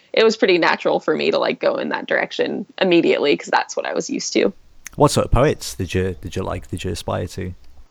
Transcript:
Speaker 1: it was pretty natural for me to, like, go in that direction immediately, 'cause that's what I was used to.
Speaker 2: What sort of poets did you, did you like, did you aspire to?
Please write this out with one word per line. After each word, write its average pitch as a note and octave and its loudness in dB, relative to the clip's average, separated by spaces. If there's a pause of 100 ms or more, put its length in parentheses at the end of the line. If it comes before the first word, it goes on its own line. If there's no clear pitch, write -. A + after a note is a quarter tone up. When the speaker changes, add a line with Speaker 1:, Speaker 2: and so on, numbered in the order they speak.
(120)
Speaker 1:
it G#3+ 4
was A3+ 4
pretty F#3+ 4
natural D#3+ 2
for D#3 0
me D3 0
to, D3+ 0
like, A#2 -2
go - 2
in - -4
that - -4
direction - -2 (120)
immediately, E3+ 2
'cause - -14
that's - -2
what - -6
I - -6
was - -4
used - -6
to. G3 2 (440)
Speaker 2:
What C#3+ 6
sort - 2
of - 0
poets - 2
did F#2 -6
you, F#2 0
did - -12
you F#2+ -4
like, F2+ -8
did - -8
you F#2 -4
aspire G2 -4
to? F#2 -8 (360)